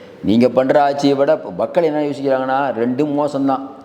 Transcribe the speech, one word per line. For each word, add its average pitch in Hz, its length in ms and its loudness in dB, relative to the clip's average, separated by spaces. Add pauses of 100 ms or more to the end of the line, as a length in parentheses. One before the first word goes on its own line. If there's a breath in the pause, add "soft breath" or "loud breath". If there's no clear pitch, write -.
(240 loud breath)
நீங்க 117 260 4
பண்ற 135 340 2
ஆட்சியை 143 320 2
விட 139 180 2
இப்ப 113 180 -4
மக்கள் 113 320 -2
என்ன 151 180 0
யோசிக்கிறாங்கன்னா, 135 800 -2
ரெண்டும் 143 460 -2
மோசம்தான், 135 440 -2 (160)